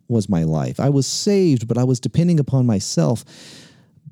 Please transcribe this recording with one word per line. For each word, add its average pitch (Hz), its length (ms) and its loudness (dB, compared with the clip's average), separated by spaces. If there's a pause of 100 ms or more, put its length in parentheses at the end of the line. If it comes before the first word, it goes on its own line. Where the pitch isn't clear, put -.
was 110 200 0
my 87 160 0
life. 76 340 -2
I 131 120 0
was 139 160 0
saved, 175 600 0
but 117 120 -2
I 127 60 2
was 127 160 0
depending 170 380 0
upon 135 280 0
myself. 120 580 0 (880)